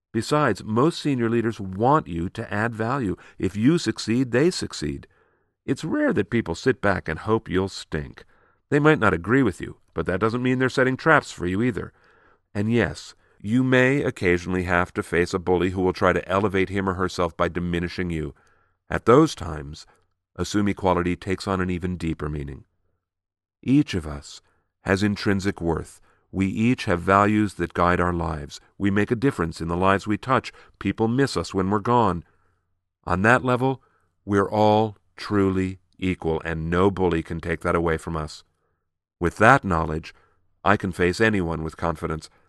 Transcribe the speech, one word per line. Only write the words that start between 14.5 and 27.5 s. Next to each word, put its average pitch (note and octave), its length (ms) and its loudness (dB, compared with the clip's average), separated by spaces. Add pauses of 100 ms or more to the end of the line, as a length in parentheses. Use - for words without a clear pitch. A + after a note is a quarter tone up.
have F2+ 320 0
to G#2 80 -2
face F2 300 0
a F#2+ 60 0
bully F2+ 300 0
who F#2 100 -4
will F#2 140 2
try F#2 180 2
to F2 160 -2
elevate F#2+ 400 0
him F#2+ 220 -2
or F2+ 60 -2
herself F2+ 420 -2
by F2 100 2
diminishing F2 600 -4
you. D2+ 260 -6 (540)
At E2 160 -4
those C#3+ 280 8
times, D#2 540 -12 (480)
assume G2+ 320 -2
equality F2+ 480 0
takes - 320 -6
on F#2+ 140 0
an F#2 100 -2
even F2+ 260 -4
deeper D#2+ 320 -4
meaning. D2 360 -10 (960)
Each C#3 320 2
of D#2 100 -6
us D2 340 -14 (420)
has F#2+ 200 2
intrinsic G2+ 580 0
worth. D#2+ 400 -4 (320)
We F#2+ 140 0
each A2 400 0
have F2 160 0
values G2+ 540 2